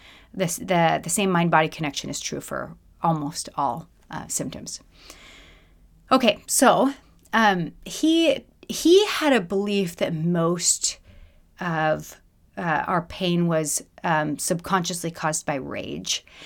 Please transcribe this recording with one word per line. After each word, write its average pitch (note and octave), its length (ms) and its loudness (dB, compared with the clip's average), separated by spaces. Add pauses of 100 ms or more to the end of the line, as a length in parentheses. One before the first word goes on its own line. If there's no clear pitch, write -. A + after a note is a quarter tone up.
(320)
this, F3+ 260 -2
the, E3+ 440 2
the E3+ 80 -6
same G3 180 0
mind-body E3+ 400 4
connection D3 400 -8
is C3+ 120 -8
true D3 200 -8
for C#3 360 -10 (260)
almost D#3+ 540 -2
all, C#3 320 -2 (240)
uh, - 160 -10
symptoms. - 500 -8 (1300)
Okay, B3 340 4
so, A#3+ 480 4 (380)
um, G3+ 400 2 (120)
he, D#4+ 600 2 (240)
he F#4 400 6
had D4+ 240 0
a A#3 80 4
belief G3 560 -2
that - 180 -2
most E3+ 840 0 (600)
of, D#3 600 -2 (360)
uh, D#3+ 300 0
our F3 160 0
pain F3 460 0
was, D#3 340 0 (220)
um, D3+ 340 0
subconsciously F3 720 -4
caused D#3 360 -4
by D3 100 -2
rage. C3+ 680 -8 (220)